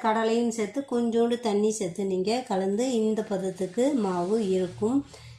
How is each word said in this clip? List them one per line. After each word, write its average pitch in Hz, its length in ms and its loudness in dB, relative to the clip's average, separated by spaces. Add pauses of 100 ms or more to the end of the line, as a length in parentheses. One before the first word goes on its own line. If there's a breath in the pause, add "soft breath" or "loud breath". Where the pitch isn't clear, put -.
கடலையும் 226 540 2
சேர்த்து 214 240 -2 (100)
கொஞ்சோண்டு 233 460 2 (100)
தண்ணி 208 320 2
சேர்த்து 185 320 -4
நீங்க 185 220 0 (180)
கலந்து 196 340 0 (120)
இந்த 220 240 2 (100)
பதத்துக்கு 185 540 -2 (180)
மாவு 185 340 0 (200)
இருக்கும். 202 420 0 (400 loud breath)